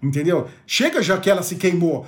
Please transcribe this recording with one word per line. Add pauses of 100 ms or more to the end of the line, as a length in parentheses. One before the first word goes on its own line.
entendeu? (180)
Chega
já
que
ela
se
queimou